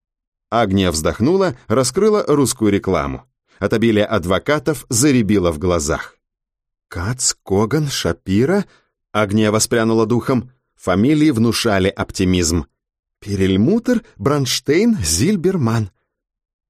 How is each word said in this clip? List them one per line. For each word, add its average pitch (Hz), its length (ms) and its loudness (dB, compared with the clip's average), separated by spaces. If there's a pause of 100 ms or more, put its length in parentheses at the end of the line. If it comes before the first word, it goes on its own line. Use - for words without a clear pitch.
(500)
Агния 98 400 2
вздохнула, 127 640 0 (120)
раскрыла 190 580 0
русскую 131 460 2
рекламу. 78 520 -2 (340)
От 101 140 -2
обилия 107 340 2
адвокатов 113 840 -2
зарябило 104 640 2
в 76 60 -8
глазах. 80 580 -4 (720)
«Кац, 110 460 -4 (100)
Коган, 113 440 0
Шапира?» 127 760 -2 (480)
Агния 107 380 0
воспрянула 113 560 0
духом. 120 440 -2 (260)
Фамилии 147 540 2
внушали 110 580 0
оптимизм. 90 800 -2 (540)
«Перельмутер, 101 840 0 (140)
Бронштейн, 147 840 0
Зильберман». 117 920 -2 (800)